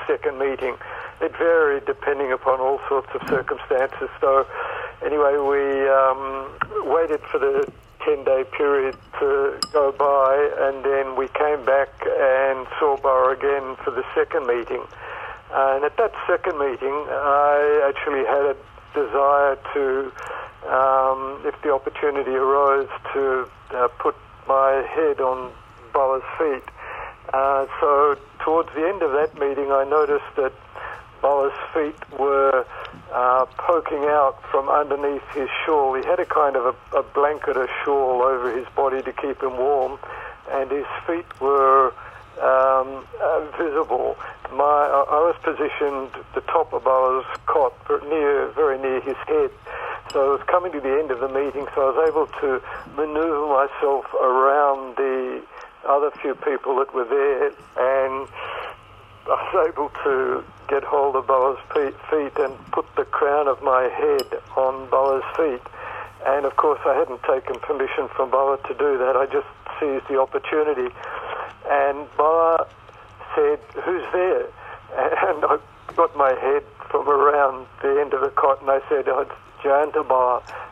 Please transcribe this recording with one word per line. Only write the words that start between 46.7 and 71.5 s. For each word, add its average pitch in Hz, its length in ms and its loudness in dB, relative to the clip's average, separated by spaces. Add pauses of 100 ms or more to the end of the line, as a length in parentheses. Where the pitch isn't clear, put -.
of 135 120 -4
Bala's 131 420 2 (220)
cot, 139 260 2 (140)
ver-, 147 200 0
near, 143 420 0
very 139 280 0
near 131 240 -2
his 135 160 -6 (100)
head. 151 220 2 (640)
So 143 100 2
I 139 160 2
was - 100 -6
coming 180 260 0
to 147 60 -6
the 135 200 0
end 151 120 -2
of 123 80 -4
the 131 100 -2
meeting, 139 440 -4
so 151 80 0
I 135 100 2
was 160 180 2
able 151 180 0 (120)
to 135 220 0 (340)
manoeuvre 151 540 -2
myself 139 640 2
around 135 840 2
the 131 440 -2 (460)
other 143 240 2 (100)
few 139 140 -2
people 135 420 -2
that - 160 -2
were 127 120 -2
there, 139 420 2
and 135 800 -2 (1000)
I - 220 -2
was 123 240 2
able 143 160 -4 (140)
to 131 400 0 (240)
get 139 160 0
hold 139 320 2
of 131 120 -2
Bala's 131 320 2 (140)
fe-, 143 240 0 (140)
feet 143 260 -2
and 135 160 0 (180)
put - 140 -2 (100)
the 139 100 0
crown 147 420 0
of 131 160 0
my 131 200 4
head 139 560 0 (160)
on 131 340 0
Bala's 135 360 2 (100)
feet. 147 260 0 (640)
And 139 200 2
of 135 100 -2
course, 147 300 4
I 147 80 4
hadn't 127 300 -2
taken 135 380 0
permission 135 540 -2
from 131 140 -2
Bala 135 280 4 (100)
to 139 80 -4
do 143 240 2
that. 127 160 2
I 135 100 2
just 139 220 -2 (320)
seized 135 280 -2
the 135 120 0
opportunity. 135 760 0 (760)